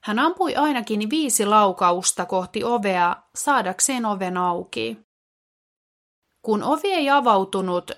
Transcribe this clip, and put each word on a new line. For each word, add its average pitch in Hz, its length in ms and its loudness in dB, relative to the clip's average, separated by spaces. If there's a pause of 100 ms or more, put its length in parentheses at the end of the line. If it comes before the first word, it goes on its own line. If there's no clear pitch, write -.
Hän 214 140 -2
ampui 330 360 0
ainakin 214 560 0
viisi 277 360 0
laukausta 185 800 2
kohti 185 380 -4
ovea 196 520 0 (180)
saadakseen 240 720 0
oven 190 300 -4
auki. 180 640 -4 (1400)
Kun 208 200 0
ovi 311 300 0
ei 302 180 0
avautunut, 190 880 0